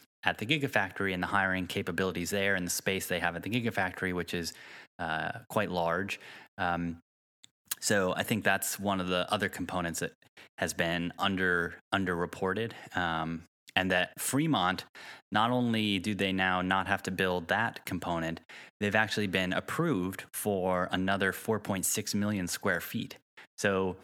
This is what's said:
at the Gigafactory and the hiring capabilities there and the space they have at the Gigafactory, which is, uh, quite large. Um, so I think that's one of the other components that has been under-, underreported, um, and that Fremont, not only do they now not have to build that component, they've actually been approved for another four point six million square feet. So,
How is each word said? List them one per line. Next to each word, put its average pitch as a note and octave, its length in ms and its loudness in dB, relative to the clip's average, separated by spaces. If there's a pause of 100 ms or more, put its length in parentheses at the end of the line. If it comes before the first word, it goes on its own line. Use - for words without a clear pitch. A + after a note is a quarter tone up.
(240)
at F2+ 160 0
the G#2 60 -4
Gigafactory G#2 680 0
and F2+ 100 0
the F2 40 -2
hiring F#2 400 2
capabilities F2+ 640 -2
there G2+ 240 2
and F2+ 100 0
the F2 60 -2
space F#2+ 360 -2
they F2 120 0
have F2 160 0
at E2+ 80 -6
the G2 60 -6
Gigafactory, G2+ 640 -2
which F2 200 -2
is, E2+ 200 -4 (460)
uh, D#2+ 320 -2 (160)
quite G2+ 240 0
large. F2+ 480 0 (380)
Um, E2+ 400 0 (800)
so G2 340 2
I F#2+ 100 0
think G#2+ 200 0
that's - 360 2
one G2 200 0
of F2+ 80 -2
the F2+ 240 0
other G2+ 160 2
components F2 540 -4
that - 100 -4 (460)
has F2+ 160 -2
been E2+ 440 0
under-, F2+ 580 2 (180)
underreported, F#2+ 800 0 (260)
um, E2 460 0 (320)
and F#2 160 2
that F2+ 280 0
Fremont, A#2 640 2 (460)
not A2 200 2
only A2+ 480 2
do G#2 160 -2
they F#2+ 180 2
now F#2 300 2
not F#2 240 2
have G2 160 0
to F#2+ 80 -2
build F2+ 380 0
that A2 360 0
component, E2 540 -2 (400)
they've G#2 160 2
actually G#2+ 320 2
been F2+ 260 2
approved G2 720 0 (100)
for F#2 580 0
another G2 400 2
four A2 280 -2
point F#2+ 260 -2
six - 300 0
million G2+ 320 2
square F2 340 0
feet. - 360 -6 (420)
So, F#2+ 440 2